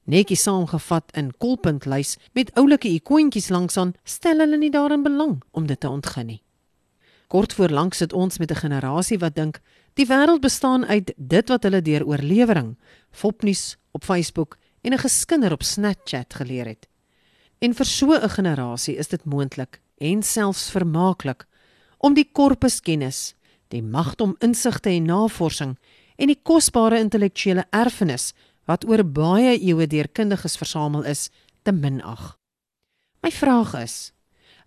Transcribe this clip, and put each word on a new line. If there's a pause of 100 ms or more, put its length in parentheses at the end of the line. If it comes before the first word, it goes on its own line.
netjie
saamgevat
in
kolpuntlys (160)
met
oulike
ikoontjies
langsaan, (100)
stel
hulle
nie
daarin
belang (100)
om
dit
te
ontgin
nie. (840)
Kort
voor
lank
sit
ons
met
'n
generasie
wat
dink (340)
die
wêreld
bestaan
uit
dit
wat
hulle
deur
oorlewering, (340)
fopnuus (140)
op
Facebook (240)
en
'n
geskinder
op
Snapchat
geleer
het. (720)
En
vir
so
'n
generasie
is
dit
moontlik (160)
en
selfs
vermaaklik (520)
om
die
korpus
kennis, (360)
die
magt
om
insigte
en
navorsing (380)
en
die
kosbare
intellektuele
erfenis (320)
wat
oor
baie
eeue
deur
kundiges
versamel
is, (340)
te
minag. (840)
My
vraag
is, (560)